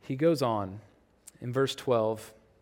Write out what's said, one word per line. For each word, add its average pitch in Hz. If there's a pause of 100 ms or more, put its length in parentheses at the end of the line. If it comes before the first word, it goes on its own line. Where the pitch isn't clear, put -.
He -
goes 147
on. 104 (600)
In 123
verse 135
twelve, 113 (300)